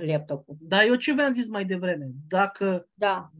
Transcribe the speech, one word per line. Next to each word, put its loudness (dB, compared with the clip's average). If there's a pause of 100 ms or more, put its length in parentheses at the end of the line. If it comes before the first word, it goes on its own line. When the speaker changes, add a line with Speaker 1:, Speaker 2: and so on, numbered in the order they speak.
Speaker 1:
laptopul. -4
Speaker 2:
Dar 4
eu 6
ce 0
v-am 2
zis -2
mai -6
devreme? -4 (180)
Dacă 0
Speaker 1:
Da, 0 (100)